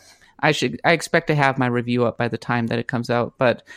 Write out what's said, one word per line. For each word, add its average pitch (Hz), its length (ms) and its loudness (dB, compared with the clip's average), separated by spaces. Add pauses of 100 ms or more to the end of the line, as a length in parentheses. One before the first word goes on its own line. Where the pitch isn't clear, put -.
(400)
I 151 120 2
should, 127 320 -2
I 170 80 4
expect 165 360 0
to 156 60 2
have 135 220 2
my 131 120 0
review 120 360 0
up 113 140 -2
by 120 100 -2
the 113 80 -4
time 120 300 -2
that 117 120 -2
it 117 80 -6
comes 120 220 -4
out. 120 300 -2
But 120 240 2 (140)